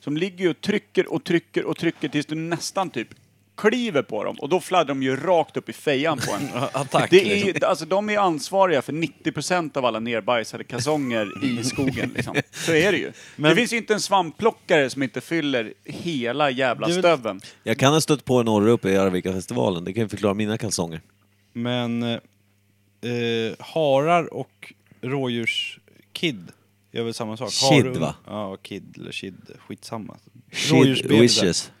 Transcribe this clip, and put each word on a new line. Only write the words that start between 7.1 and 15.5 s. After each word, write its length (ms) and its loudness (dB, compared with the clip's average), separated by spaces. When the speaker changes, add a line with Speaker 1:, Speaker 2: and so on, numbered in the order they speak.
Speaker 1:
Det 220 8
är 40 0
ju, 80 0
Speaker 2:
liksom. 260 0
Speaker 1:
alltså, 140 -2
de 260 -2
är 80 0
ansvariga 640 2
för 100 -6
nittio 400 -4
procent 440 -2
av 80 -2
alla 160 2
nerbajsade 640 -2
kalsonger 800 -2
i 200 -2
skogen, 500 -2
liksom. 220 -4
Så 200 -4
är 200 4
det 60 0
ju. 140 -6
Speaker 2:
Men 140 4
Speaker 1:
Det 60 6
finns 160 0
ju 40 -2
inte 180 0
en 60 -2
svampplockare 920 0
som 120 -6
inte 180 -6
fyller 520 -2